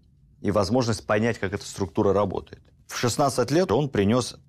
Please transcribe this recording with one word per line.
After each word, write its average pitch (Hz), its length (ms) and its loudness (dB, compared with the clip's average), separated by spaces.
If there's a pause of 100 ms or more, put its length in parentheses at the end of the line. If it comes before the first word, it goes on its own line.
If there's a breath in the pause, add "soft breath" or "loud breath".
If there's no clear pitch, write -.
(420)
и 101 80 -2
возможность 107 560 0
понять, 110 320 0
как 98 160 -6
эта 101 100 -8
структура 101 480 -2
работает. - 520 -2 (240)
В - 100 -12
шестнадцать 127 540 0
лет 175 200 2
он 139 160 2
принес 113 600 0